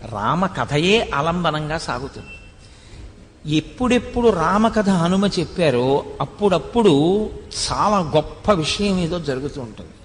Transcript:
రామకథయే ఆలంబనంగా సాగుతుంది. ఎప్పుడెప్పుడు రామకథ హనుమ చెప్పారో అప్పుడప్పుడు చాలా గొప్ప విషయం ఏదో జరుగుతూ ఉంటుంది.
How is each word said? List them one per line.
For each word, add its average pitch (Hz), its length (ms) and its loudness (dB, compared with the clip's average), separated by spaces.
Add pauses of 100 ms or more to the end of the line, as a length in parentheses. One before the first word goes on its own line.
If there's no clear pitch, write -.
రామకథయే 147 880 0 (180)
ఆలంబనంగా 156 640 -2
సాగుతుంది. 123 560 -10 (1200)
ఎప్పుడెప్పుడు 240 800 0
రామకథ 202 640 2
హనుమ 180 320 2
చెప్పారో 143 600 0 (320)
అప్పుడప్పుడు 185 760 2 (640)
చాలా 185 400 0 (100)
గొప్ప 151 460 0
విషయం 190 440 0
ఏదో 175 220 -2
జరుగుతూ 139 400 -6
ఉంటుంది. 104 340 -14 (100)